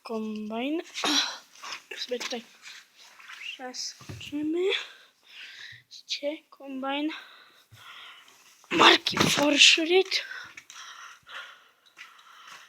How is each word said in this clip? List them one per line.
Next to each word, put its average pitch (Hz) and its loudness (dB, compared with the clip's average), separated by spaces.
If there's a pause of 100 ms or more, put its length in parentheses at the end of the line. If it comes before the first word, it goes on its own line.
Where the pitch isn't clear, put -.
kombajn. 220 -6 (1160)
Sobie 247 -6
tutaj 233 -8 (960)
przeskoczymy. 302 -4 (1160)
Widzicie, - -8
kombajn 277 -4 (1600)
marki - 8
Forschritt. 311 6 (2500)